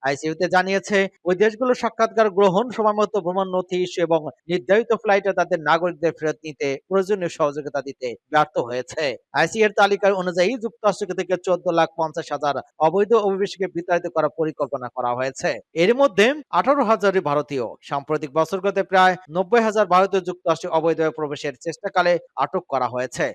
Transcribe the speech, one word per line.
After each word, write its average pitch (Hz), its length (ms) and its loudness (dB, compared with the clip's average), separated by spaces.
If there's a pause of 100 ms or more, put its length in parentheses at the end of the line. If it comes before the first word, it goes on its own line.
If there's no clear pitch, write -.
আইসিইউতে 156 400 -2 (100)
জানিয়েছে, 190 420 0 (300)
ওই - 160 2
দেশগুলো 220 280 0 (100)
সাক্ষাৎকার 220 460 0 (100)
গ্রহণ, 202 280 4 (120)
সময়মতো 208 480 0
ভ্রমণ 190 300 -2
নথি 180 300 -2
ইস্যু 180 220 -8
এবং 165 120 4 (280)
নির্ধারিত 180 440 0 (100)
ফ্লাইটে 196 380 2
তাদের 170 200 0 (100)
নাগরিকদের 165 480 0
ফেরত 151 260 -4
নিতে 151 240 -6 (220)
প্রয়োজনীয় 190 480 -2
সহযোগিতা 143 500 -2
দিতে 131 200 -8 (260)
ব্যর্থ 151 240 2 (120)
হয়েছে। 127 360 -6 (340)
আইসিইউ 214 260 2
এর 208 140 0
তালিকা 202 280 4 (140)
অনুযায়ী 180 300 0 (120)
যুক্তরাষ্ট্র 202 560 -4
থেকে 180 160 -2 (100)
চোদ্দ 180 200 0 (140)
লাখ 165 100 2 (100)
পঞ্চাশ 160 360 -6
হাজার 143 200 -2 (320)
অবৈধ 190 240 2 (160)
অভিবাসীকে 190 480 -4
বিতাড়িত 175 300 -2 (100)
করার 151 240 0
পরিকল্পনা 143 560 -4
করা 123 220 -2
হয়েছে। 131 320 -4 (340)
এর 190 160 4
মধ্যে 208 260 4 (340)
আঠারো 269 300 2
হাজারই 190 400 2
ভারতীয়। 143 360 -2 (240)
সাম্প্রতিক 147 480 -4
বছরগুলোতে 190 440 0 (100)
প্রায় 185 220 6 (220)
নব্বই 190 320 2
হাজার 214 260 2
ভারতীয় 190 340 4
যুক্তরাষ্ট্রে 175 500 -2
অবৈধভাবে 160 420 0
প্রবেশের 147 340 -6 (100)
চেষ্টাকালে 175 500 0 (300)
আটক 180 200 -4 (100)
করা 127 200 0
হয়েছে। 127 420 -4